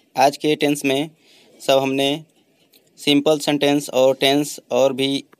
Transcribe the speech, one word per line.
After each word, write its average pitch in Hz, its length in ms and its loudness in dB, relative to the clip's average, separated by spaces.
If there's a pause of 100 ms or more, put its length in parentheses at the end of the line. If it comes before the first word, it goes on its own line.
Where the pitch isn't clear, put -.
(160)
आज 143 220 2
के 151 180 -2
tense 147 300 -2
में 139 240 -4 (520)
सब 135 180 2
हमने 135 280 -2 (920)
simple 147 400 2
sentence 147 500 -2
और 131 260 2
tense 143 440 0 (120)
और 131 220 2
भी 135 300 -4 (160)